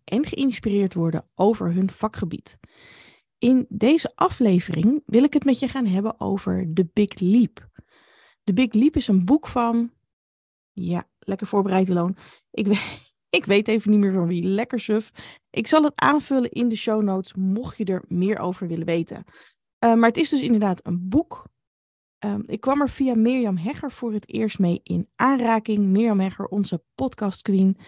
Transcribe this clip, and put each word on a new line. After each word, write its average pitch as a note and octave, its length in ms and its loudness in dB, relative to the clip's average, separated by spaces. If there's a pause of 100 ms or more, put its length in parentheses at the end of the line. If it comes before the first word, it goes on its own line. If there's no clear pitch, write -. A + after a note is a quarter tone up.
en C4 220 -2
geïnspireerd G3+ 680 -2
worden E3 320 -2 (100)
over F#3+ 380 2
hun F#3+ 180 0
vakgebied. - 680 -8 (800)
In B3 320 4
deze C4+ 460 2
aflevering G3+ 920 2
wil A3+ 180 4
ik C#4+ 100 2
het D4 100 2
met C4 160 2
je C4+ 80 -4
gaan C4 180 -4
hebben G3 340 -2
over F#3 540 -4
The E3+ 200 0
Big G#3 260 0
Leap. G3+ 500 2 (720)
The G3+ 100 -2
Big A#3+ 200 0
Leap B3 220 2
is C#4+ 120 -2
een F#3+ 180 2
boek B3+ 220 0
van, A#3 440 -2 (800)
ja, F3 360 -6 (120)
lekker G3 280 -8
voorbereid, F#3+ 420 0
Iloon. F3+ 280 -2 (340)
Ik G3 160 -4
we-, - 320 -2 (160)
<laughs> - 240 -4
ik - 60 -12
weet G#3 220 2
even G#3+ 240 0
niet G#3 80 4
meer G3 140 2
van F3+ 140 0
wie, F3 160 -2
lekker G#3 360 -2
suf. G#3+ 320 -4 (380)
Ik G#3+ 180 -6
zal D#4 160 4
het D4 180 -2
aanvullen C#4 500 0
in A#3+ 180 -2
de A3+ 60 -2
show G#3+ 280 -2
notes, F#3+ 300 -4
mocht F#3+ 440 -4
je G#3+ 80 -4
er F#3 220 -4
meer F#3 320 -2
over F3+ 280 -6
willen E3 180 -6
weten. E3 380 -4 (560)
Eh, A#3 140 4
maar A#3 160 6
het A#3 80 -4
is D4 120 0
dus C#4 120 0
inderdaad G#3 440 0
een F3+ 240 -6
boek. - 400 -2 (720)
Ehm, G3+ 240 -4
ik A3 160 -8
kwam C#4 200 0
er C#4 80 0
via B3+ 260 -2
Mirjam A3+ 420 2
Hegger B3 340 -6
voor A#3 220 -8
het G#3 160 -8
eerst A3 300 -4
mee F3 240 2
in F3 320 -4
aanraking. A3+ 680 0
Mirjam G3+ 340 2
Hegger, F#3+ 260 -4
onze F#3+ 380 -4 (120)
podcast G#3+ 460 -6
queen. F#3+ 360 2 (100)